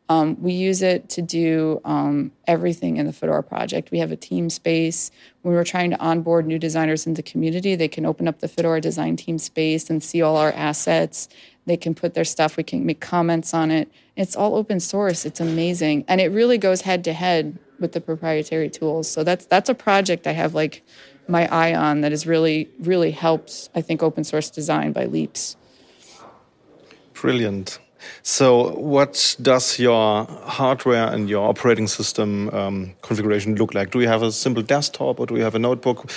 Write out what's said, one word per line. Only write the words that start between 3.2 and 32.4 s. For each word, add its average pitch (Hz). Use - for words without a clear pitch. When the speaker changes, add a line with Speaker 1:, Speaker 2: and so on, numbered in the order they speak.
Speaker 1:
project. -
We 170
have 160
a 156
team 170
space. 165
When 175
we're 170
trying 175
to -
onboard 165
new 160
designers 156
in 160
the 156
community, 175
they 165
can 156
open 160
up 156
the -
Fedora 165
design 160
team 165
space 160
and 156
see 165
all 156
our 151
assets. 160
They 170
can 170
put 165
their 165
stuff. 156
We 160
can 175
make 160
comments 170
on 160
it. 156
It's 190
all 208
open 208
source. 190
It's 151
amazing. 165
And 190
it 180
really 233
goes 185
head 180
to 165
head 160
with 175
the 170
proprietary 160
tools. 160
So 156
that's, 180
that's 196
a 254
project 196
I 156
have, 160
like, 156
my 170
eye 165
on 151
that 147
has 151
really, 160
really 170
helped, 160
I 170
think, 160
open 156
source 151
design 151
by -
leaps. -
Speaker 2:
Brilliant. 107
So 123
what 139
does 127
your 110
hardware 127
and 110
your 104
operating 113
system, 104